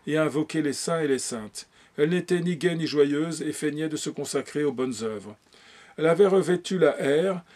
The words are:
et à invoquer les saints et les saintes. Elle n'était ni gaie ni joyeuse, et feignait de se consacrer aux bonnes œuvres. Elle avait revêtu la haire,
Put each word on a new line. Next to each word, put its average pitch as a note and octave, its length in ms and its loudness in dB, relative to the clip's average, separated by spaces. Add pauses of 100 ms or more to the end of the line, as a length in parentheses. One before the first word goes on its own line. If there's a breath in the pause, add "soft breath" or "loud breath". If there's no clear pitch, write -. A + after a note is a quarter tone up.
et D3 120 0
à D#3 80 4
invoquer D3+ 360 -2
les C#3+ 120 0
saints E3 260 -4
et D#3 80 0
les C3+ 100 2
saintes. A2 500 -10 (300 soft breath)
Elle D3+ 120 2
n'était F3 320 0
ni F3 160 -2
gaie E3+ 180 0
ni D#3+ 100 -4
joyeuse, D3 560 2
et D3 120 -4
feignait D3+ 360 -4
de D3+ 80 -6
se D#3 120 -6
consacrer C#3+ 540 -4
aux C#3+ 100 0
bonnes B2 280 -4
œuvres. G#2+ 360 -8 (600 loud breath)
Elle D3+ 80 0
avait E3+ 220 6
revêtu F#3 500 2
la D3+ 220 4
haire, E3+ 420 2 (140)